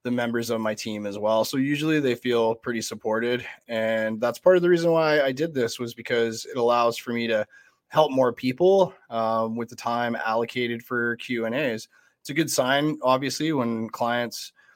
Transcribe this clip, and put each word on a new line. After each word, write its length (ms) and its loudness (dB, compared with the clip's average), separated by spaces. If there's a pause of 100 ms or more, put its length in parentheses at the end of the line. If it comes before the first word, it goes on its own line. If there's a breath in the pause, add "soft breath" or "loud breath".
the 80 -6
members 400 -2
of 100 -2
my 140 -2
team 320 -8
as 120 -8
well. 260 2
So 120 -4
usually 440 0
they 160 0
feel 400 0
pretty 260 -6
supported. 640 -4 (220 loud breath)
And 520 -2
that's 200 -2
part 160 8
of 60 4
the 60 2
reason 220 4
why 320 4
I 80 2
did 240 -2
this, 240 -2
was 160 -8
because 500 -2
it 120 -12
allows 400 2
for 160 -8
me 160 -2
to 180 0 (420 soft breath)
help 220 4
more 220 2
people, 600 4 (180 loud breath)
um, 440 0
with 140 -6
the 80 -20
time 400 -2
allocated 680 -4
for 340 -2
Q 280 -6
and 100 -2
A's. 320 -4 (340 soft breath)
It's 100 -12
a 40 -10
good 160 0
sign, 520 2
obviously, 500 0
when 380 -2
clients 600 -4 (240 soft breath)